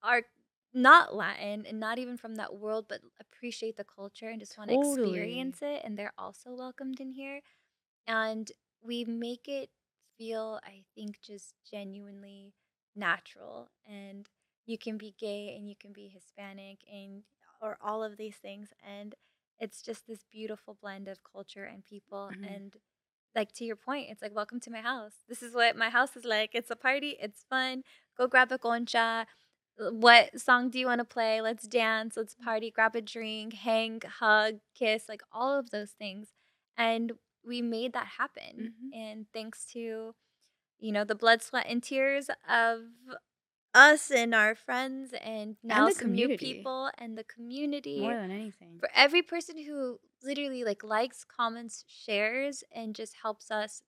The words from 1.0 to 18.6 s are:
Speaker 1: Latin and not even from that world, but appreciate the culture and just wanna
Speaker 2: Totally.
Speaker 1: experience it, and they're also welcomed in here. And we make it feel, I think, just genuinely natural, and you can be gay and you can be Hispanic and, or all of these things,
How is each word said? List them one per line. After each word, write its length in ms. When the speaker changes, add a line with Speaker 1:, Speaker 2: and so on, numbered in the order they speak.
Speaker 1:
Latin 520
and 120
not 200
even 180
from 180
that 200
world, 340
but 100
appreciate 560
the 60
culture 440
and 120
just 180
wanna 160
Speaker 2:
Totally. 380
Speaker 1:
experience 500
it, 240
and 120
they're 200
also 380
welcomed 440
in 120
here. 300
And 440
we 240
make 420
it 220
feel, 480
I 180
think, 260
just 320
genuinely 840
natural, 760
and 400
you 140
can 180
be 220
gay 360
and 140
you 100
can 140
be 140
Hispanic 720
and, 300
or 220
all 200
of 140
these 200
things, 320